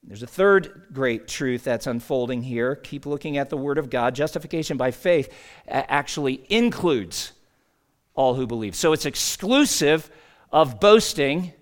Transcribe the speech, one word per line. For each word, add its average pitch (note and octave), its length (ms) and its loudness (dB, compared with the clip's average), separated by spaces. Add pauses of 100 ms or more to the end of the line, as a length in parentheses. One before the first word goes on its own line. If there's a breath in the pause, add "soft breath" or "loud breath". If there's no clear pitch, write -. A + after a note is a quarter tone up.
There's G#2 200 -16
a A#2+ 40 -16
third F#3+ 560 2 (100)
great B2+ 340 -2
truth B2+ 380 -4
that's A#2+ 200 -2
unfolding B2 560 -2
here. B2+ 340 -2
Keep D3 300 -14
looking D3 320 -4
at C#3 120 -2
the D#3 80 -6
Word C#3+ 200 -2
of C#3+ 120 -4
God. B2 260 0
Justification D3+ 640 -4
by B2+ 140 0
faith D#3+ 420 0 (340 loud breath)
a-, - 240 -4
actually C#3 560 -2
includes F3 880 0 (800)
all C3 200 2
who C3 140 -2
believe. A2 260 -6
So D#3+ 200 2
it's D3+ 120 -2
exclusive D#3+ 1040 2 (400 soft breath)
of C#3 300 2
boasting F3+ 720 4 (100)